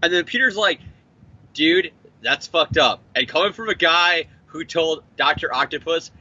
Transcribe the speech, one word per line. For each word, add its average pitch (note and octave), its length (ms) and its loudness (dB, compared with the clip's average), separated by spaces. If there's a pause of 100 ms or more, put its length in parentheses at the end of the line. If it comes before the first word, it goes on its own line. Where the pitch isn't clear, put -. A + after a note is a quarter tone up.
And E3+ 100 0
then F3+ 140 0
Peter's A#3+ 320 -2
like, G3 220 0 (720)
Dude, E3 380 2 (300)
that's C3 260 -4
fucked D#3+ 300 0
up. B2 240 2 (140)
And B2+ 120 0
coming F#3 260 0
from A3+ 160 -12
a G3+ 60 0
guy E3+ 520 2 (180)
who D#3+ 180 -12
told D#3+ 400 -2 (140)
Doctor D3 360 0
Octopus D3+ 680 -4